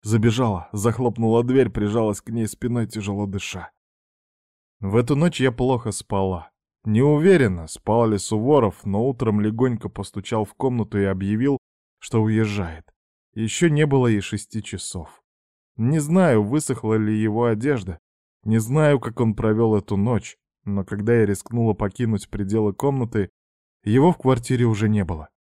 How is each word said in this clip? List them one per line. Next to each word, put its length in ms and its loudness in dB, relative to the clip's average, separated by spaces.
Забежала, 680 0
захлопнула 680 0
дверь, 260 2
прижалась 520 -2
к 100 -16
ней 160 -4
спиной, 400 -6
тяжело 400 -6
дыша. 440 -10
В 160 -2
эту 200 2
ночь 240 0
я 100 2
плохо 400 -2
спала. 600 -4
Не 180 2
уверена, 640 4
спал 420 0
ли 100 0
Суворов, 680 0
но 240 -2
утром 320 0
легонько 480 -2
постучал 560 -6
в 100 -12
комнату 440 -2
и 60 2
объявил, 540 0
что 240 0
уезжает. 600 -2
Ещё 340 -2
не 180 2
было 200 2
и 140 2
шести 420 -8
часов. 600 -14
Не 220 0
знаю, 440 4
высохла 520 -2
ли 240 0
его 280 0
одежда, 520 -2
не 140 2
знаю, 420 2
как 200 -10
он 140 2
провёл 400 2
эту 220 -2
ночь, 400 -2
но 200 -4
когда 320 0
я 100 4
рискнула 480 -2
покинуть 540 -4
пределы 440 -2
комнаты, 580 -2
его 300 4
в 60 -2
квартире 480 2
уже 220 2
не 160 2
было. 260 -8